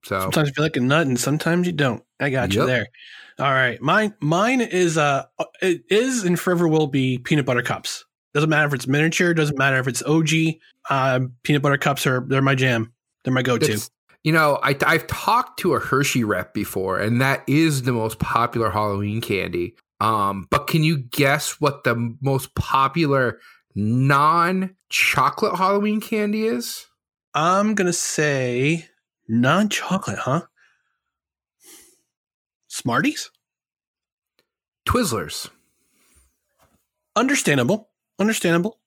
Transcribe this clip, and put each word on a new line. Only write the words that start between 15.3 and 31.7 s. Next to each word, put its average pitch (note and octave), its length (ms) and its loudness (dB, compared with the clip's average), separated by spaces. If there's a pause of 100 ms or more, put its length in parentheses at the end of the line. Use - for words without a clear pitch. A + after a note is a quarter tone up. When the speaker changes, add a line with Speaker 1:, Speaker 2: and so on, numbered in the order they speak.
Speaker 1:
to E3 140 0
a A2 60 0
Hershey C3+ 440 0
rep F#2 300 -2
before, F#2+ 460 -4
and A#2 200 0
that C3+ 280 0
is D3 340 2
the B2+ 100 -2
most A2 280 -2
popular A#2 500 0
Halloween G#2 500 -2
candy. F2+ 540 -4 (260)
Um, G2+ 500 0
but - 180 -2
can D#3 160 2
you D#3 140 2
guess C#3 640 -2
what C#3+ 220 -2
the A#2 380 -2
most C3 340 -2
popular C3+ 880 0 (340)
non-chocolate D3 1800 0
Halloween G3+ 440 0
candy G#3+ 460 -2
is? A#3+ 400 -6 (480)
Speaker 2:
I'm F#3+ 400 2
gonna F#3 180 0
say C#3+ 960 -2 (400)
non-chocolate, D3 920 0
huh? D3 220 -2 (2250)